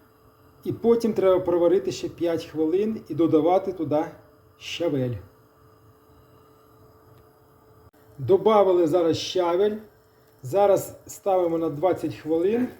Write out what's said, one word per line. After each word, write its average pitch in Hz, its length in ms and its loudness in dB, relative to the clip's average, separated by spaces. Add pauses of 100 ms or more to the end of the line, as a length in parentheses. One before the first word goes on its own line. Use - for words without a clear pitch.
(640)
І 370 100 -4
потім 226 400 2
треба 185 260 4
проварити 175 520 2
ще - 180 -10
п'ять 165 360 -4
хвилин 185 640 -2
і 160 60 -8
додавати 170 580 2
туди 151 320 -2 (520)
щавель. 135 580 -4 (3000)
Добавили 180 680 4
зараз 165 300 2
щавель. 185 580 0 (680)
Зараз 185 640 0
ставимо 180 500 -2
на 165 120 -2
двадцять 151 460 -2
хвилин 190 520 -2 (120)